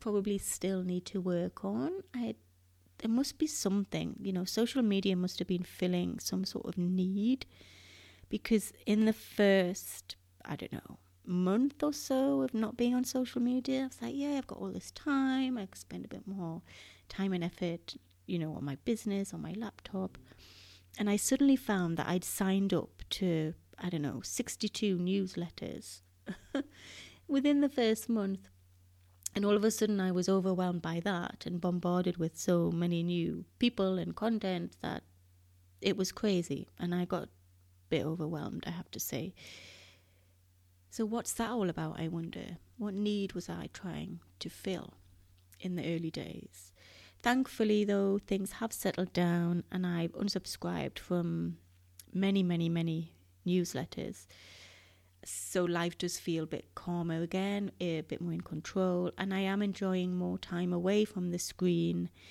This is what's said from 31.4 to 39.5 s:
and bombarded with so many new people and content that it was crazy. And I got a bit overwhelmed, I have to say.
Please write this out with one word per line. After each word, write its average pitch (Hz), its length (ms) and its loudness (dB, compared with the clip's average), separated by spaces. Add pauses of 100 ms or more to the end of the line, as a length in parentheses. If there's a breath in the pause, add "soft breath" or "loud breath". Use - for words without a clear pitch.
and 175 160 -2
bombarded 180 560 2
with 165 220 -2
so 170 340 4
many 170 300 2
new 170 420 0 (140)
people 190 400 2
and 170 180 -4
content 190 640 -2
that - 240 -6 (760)
it 190 140 2
was 185 140 -2
crazy. 180 560 0 (120)
And 175 160 -2
I 180 100 0
got 175 200 -4
a - 40 -14 (640)
bit 160 140 2
overwhelmed, 160 640 -4
I - 40 -6
have 175 220 -8
to - 60 -12
say. 165 360 -6 (1600 loud breath)